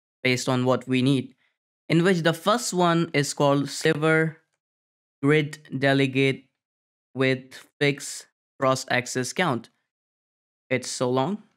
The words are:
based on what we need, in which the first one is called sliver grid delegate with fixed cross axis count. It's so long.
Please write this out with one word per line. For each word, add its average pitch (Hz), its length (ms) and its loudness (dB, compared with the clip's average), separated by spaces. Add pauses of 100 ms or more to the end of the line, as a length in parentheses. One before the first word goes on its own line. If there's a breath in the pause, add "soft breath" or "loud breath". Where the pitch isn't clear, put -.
(240)
based 127 240 0
on 127 160 2
what 127 240 0
we 127 140 0
need, 135 340 0 (540 soft breath)
in 165 120 4
which 180 180 2
the 165 120 2
first 208 420 -2
one 170 400 2
is 143 200 -2
called 139 360 2
sliver 160 680 0 (840)
grid 147 380 0 (180)
delegate 135 680 0 (680)
with 131 420 -2 (220)
fixed - 500 -4 (300)
cross 131 320 0
axis 127 440 -2
count. 165 360 -2 (1000)
It's 127 200 -4
so 127 200 -4
long. 135 340 -2 (140)